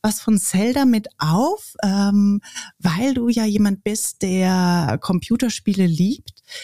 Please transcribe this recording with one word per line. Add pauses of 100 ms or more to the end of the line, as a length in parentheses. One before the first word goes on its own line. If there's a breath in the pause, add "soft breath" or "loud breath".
was
von
Zelda
mit (100)
auf,
ähm, (360 loud breath)
weil
du
ja
jemand
bist,
der
Computerspiele
liebt, (200 loud breath)